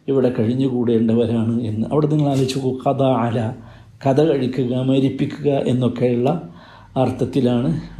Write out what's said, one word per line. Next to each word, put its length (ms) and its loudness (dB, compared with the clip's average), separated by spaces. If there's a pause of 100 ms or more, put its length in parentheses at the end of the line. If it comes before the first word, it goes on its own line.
ഇവിടെ 320 2
കഴിഞ്ഞുകൂടേണ്ടവരാണ്" 1200 0
എന്ന്. 300 -4
അവിടെ 160 2
നിങ്ങൾ 220 2
ആലോചിച്ച് 300 0
നോക്കൂ, 320 -2
ഖദ 100 0
അല, 520 0 (520)
കഥ 160 4
കഴിക്കുക, 540 0
മരിപ്പിക്കുക 760 0
എന്നൊക്കെയുള്ള 1000 0 (460)
അർത്ഥത്തിലാണ് 840 0 (180)